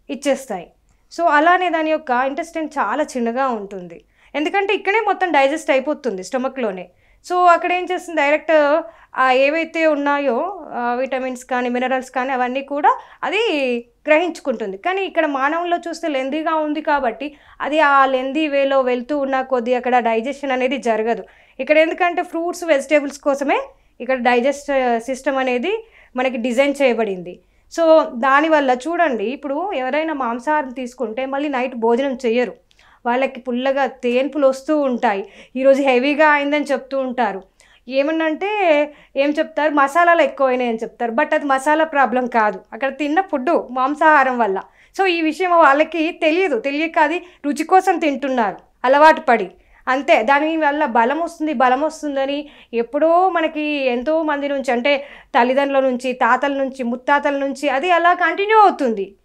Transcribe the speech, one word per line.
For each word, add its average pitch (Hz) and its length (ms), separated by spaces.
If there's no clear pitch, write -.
ఇచ్చేస్తాయి. 262 600
So, 339 60
అలానే 339 440
దాని 320 220
యొక్క 311 200
ఇంటెస్టైన్ 285 680
చాలా 247 260
చిన్నగా 254 440
ఉంటుంది. 196 560
ఎందుకంటే, 392 380
ఇక్కడే 392 320
మొత్తం 381 260
డైజెస్ట్ 294 400
అయిపోతుంది 262 520
స్టమక్‌లోనే. 247 680
So, 359 60
అక్కడ 349 360
ఏం 359 180
చేస్తుంది? 339 300
డైరెక్ట్, 302 600
ఆ, 262 140
ఏవైతే 320 560
ఉన్నాయో, 285 840
ఆ, 240 200
విటమిన్స్ 254 520
కానీ, 247 240
మినరల్స్ 254 420
కానీ, 262 200
అవన్నీ 247 300
కూడా 302 360
అది 339 140
గ్రహించుకుంటుంది. 285 680
కానీ 370 240
ఇక్కడ 330 240
మానవుల్లో 311 520
చూస్తే 330 200
లెందీగా 302 480
ఉంది 302 260
కాబట్టి, 277 560
అది 294 180
ఆ 277 260
లెందీ 269 420
వేలో 277 340
వెళ్తూ 247 360
ఉన్న 269 240
కొద్దీ 254 320
అక్కడ 247 260
డైజెషన్ 233 520
అనేది 254 260
జరగదు. 220 460
ఇక్కడ 294 180
ఎందుకంటే, 349 460
ఫ్రూట్స్, 339 400
వెజిటేబుల్స్ 285 560
కోసమే 285 420
ఇక్కడ 254 180
డైజెస్ట్, 247 540
ఆ, 254 260
సిస్టమ్ 262 400
అనేది 262 500
మనకి 254 220
డిజైన్ 254 440
చేయబడింది. 208 580
So, 320 320
దానివల్ల 277 720
చూడండి, 320 360
ఇప్పుడు 285 480
ఎవరైనా 302 420
మాంసాహారం 269 560
తీసుకుంటే 247 560
మళ్ళీ 277 240
నైట్ 254 260
భోజనం 240 500
చెయ్యరు. 233 280
వాళ్ళకి 254 340
పుల్లగా 262 460
తేన్పులు 262 600
వస్తూ 269 340
ఉంటాయి. 233 480
"ఈరోజు 269 260
హెవీగా 277 460
అయిందని" 294 360
చెప్తూ 269 360
ఉంటారు. 240 420
ఏమన్నంటే, 311 600
ఏం 277 140
చెప్తారు? 302 440
"మసాలాలు 330 480
ఎక్కువైనాయని" 254 560
చెప్తారు. 233 340
But 302 220
అది 302 120
మసాలా 294 380
ప్రాబ్లం 254 440
కాదు, 214 320
అక్కడ 269 240
తిన్న 302 240
ఫుడ్ 294 280
మాంసాహారం 269 640
వల్ల. 196 240
So, 392 60
ఈ 339 160
విషయం 320 300
వాళ్ళకి 311 600
తెలియదు. 330 480
తెలియక 302 400
అది 311 240
రుచి 285 180
కోసం 370 360
తింటున్నారు 262 560
అలవాటు 294 360
పడి. 214 300
అంతే. 262 360
దాని 285 340
వల్ల 302 280
బలం 240 360
వస్తుంది, 311 320
బలం 254 280
వస్తుందని 285 680
ఎప్పుడో 320 560
మనకి 320 320
ఎంతో 294 600
మంది 285 260
నుంచి, 269 220
అంటే 269 340
తల్లిదండ్రుల 269 400
నుంచి, 254 340
తాతల 247 400
నుంచి, 269 300
ముత్తాతల 285 540
నుంచి 277 320
అది 277 220
అలా 339 220
కంటిన్యూ 359 440
అవుతుంది. 233 680